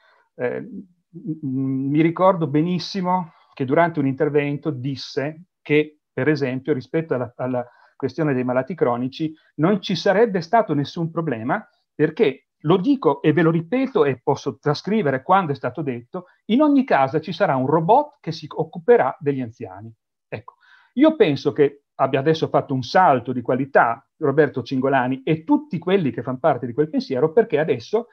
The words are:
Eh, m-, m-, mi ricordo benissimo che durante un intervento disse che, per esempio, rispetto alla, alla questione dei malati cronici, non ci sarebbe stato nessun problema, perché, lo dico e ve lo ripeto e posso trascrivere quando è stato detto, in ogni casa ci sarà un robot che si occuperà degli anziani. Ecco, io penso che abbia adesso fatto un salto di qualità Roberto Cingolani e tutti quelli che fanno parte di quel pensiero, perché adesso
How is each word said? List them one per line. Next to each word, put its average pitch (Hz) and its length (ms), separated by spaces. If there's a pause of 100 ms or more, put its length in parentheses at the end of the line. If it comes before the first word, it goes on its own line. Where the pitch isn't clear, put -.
(360)
Eh, 127 260
m-, - 880
m-, 135 420
mi 151 120
ricordo 170 460
benissimo 180 840 (200)
che 135 120
durante 165 340
un 139 80
intervento 143 640
disse 139 720 (180)
che, 151 380 (120)
per 131 160
esempio, 135 460
rispetto 160 400
alla, 120 220
alla 127 320 (280)
questione 143 380
dei 127 100
malati 127 320
cronici, 131 580 (220)
non 190 260
ci 190 140
sarebbe 196 460
stato 214 320
nessun 160 380
problema, 165 540 (280)
perché, 160 540 (180)
lo 170 120
dico 190 440
e 156 120
ve 165 80
lo 160 100
ripeto 170 540
e 135 180
posso 139 340
trascrivere 147 640
quando 185 300
è 139 40
stato 131 260
detto, 135 460 (180)
in 240 160
ogni 285 240
casa 165 340
ci 170 140
sarà 160 240
un 131 100
robot 190 540
che 165 100
si 156 180
occuperà 165 720
degli 139 220
anziani. 110 520 (360)
Ecco, - 260 (380)
io 311 240
penso 147 340
che 147 320 (120)
abbia 135 240
adesso 156 280
fatto 139 260
un 131 100
salto 139 500
di 123 80
qualità 131 640 (120)
Roberto 147 460
Cingolani 131 600
e 160 200
tutti 294 340
quelli 180 340
che 123 120
fanno 127 160
parte 135 260
di 120 80
quel 147 160
pensiero, 151 420
perché 214 280
adesso 160 540